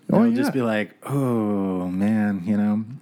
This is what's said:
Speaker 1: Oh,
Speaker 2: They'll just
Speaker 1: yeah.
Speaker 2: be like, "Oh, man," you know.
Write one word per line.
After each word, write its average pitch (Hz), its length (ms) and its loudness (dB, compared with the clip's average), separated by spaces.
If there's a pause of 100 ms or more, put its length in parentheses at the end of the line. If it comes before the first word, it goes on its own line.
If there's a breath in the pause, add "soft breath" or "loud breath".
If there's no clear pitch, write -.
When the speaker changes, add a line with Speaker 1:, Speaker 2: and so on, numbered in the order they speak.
(100)
Speaker 1:
Oh, 208 140 6
Speaker 2:
They'll 233 80 4
just 262 160 0
Speaker 1:
yeah. 139 120 -2
Speaker 2:
be - 20 0
like, 107 320 -2 (100)
"Oh, 104 840 0
man," 101 580 0
you 104 100 0
know. 104 260 0 (200)